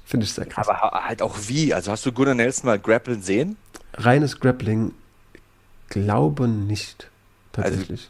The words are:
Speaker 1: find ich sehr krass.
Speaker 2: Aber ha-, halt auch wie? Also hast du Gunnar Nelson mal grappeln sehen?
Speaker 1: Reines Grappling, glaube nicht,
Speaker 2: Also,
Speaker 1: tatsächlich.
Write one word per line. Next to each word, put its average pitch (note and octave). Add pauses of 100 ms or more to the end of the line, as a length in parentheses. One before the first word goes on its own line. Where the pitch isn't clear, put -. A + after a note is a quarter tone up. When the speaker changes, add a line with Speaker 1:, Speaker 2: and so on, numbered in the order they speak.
Speaker 1:
find A#2
ich G2+
sehr -
krass. G#2+
Speaker 2:
Aber G2
ha-, -
halt A#2
auch F#2+ (100)
wie? C#3
Also F#2
hast -
du B2+
Gunnar C3+
Nelson B2
mal G#2+
grappeln A2+
sehen? A#2+ (360)
Speaker 1:
Reines B2+
Grappling, A2 (960)
glaube B2
nicht, G#2+ (480)
Speaker 2:
Also, G2+
Speaker 1:
tatsächlich. -